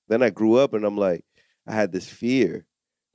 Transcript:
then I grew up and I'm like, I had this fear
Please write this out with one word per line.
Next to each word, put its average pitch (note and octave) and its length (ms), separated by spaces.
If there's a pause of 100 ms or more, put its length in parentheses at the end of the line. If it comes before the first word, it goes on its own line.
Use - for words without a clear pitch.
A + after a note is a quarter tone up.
then A#2 140
I A2+ 80
grew A2 260
up B2+ 180
and G#2+ 100
I'm G#2 140
like, F#2 260 (420)
I A2 80
had G#2 180
this F#2 180
fear A#2 560 (480)